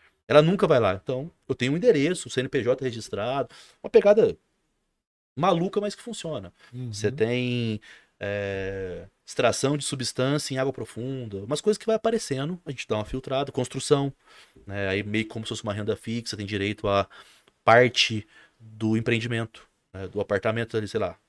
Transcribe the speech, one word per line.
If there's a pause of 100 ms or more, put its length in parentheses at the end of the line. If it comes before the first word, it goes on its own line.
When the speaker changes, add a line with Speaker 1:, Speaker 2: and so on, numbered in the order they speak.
(280)
Speaker 1:
Ela
nunca
vai
lá,
então (160)
eu
tenho
um
endereço,
C
N
P
J
registrado, (340)
uma
pegada (1000)
maluca,
mas
que
funciona. (220)
Speaker 2:
Uhum.
Speaker 1:
Você
tem, (400)
é, (180)
extração
de
substância
em
água
profunda,
umas
coisas
que
vai
aparecendo,
a
gente
dá
uma
filtrada,
construção, (520)
né?
Aí
meio
como
se
fosse
uma
renda
fixa,
tem
direito
a (560)
parte (320)
do
empreendimento, (260)
né?
Do
apartamento
ali,
sei
lá, (120)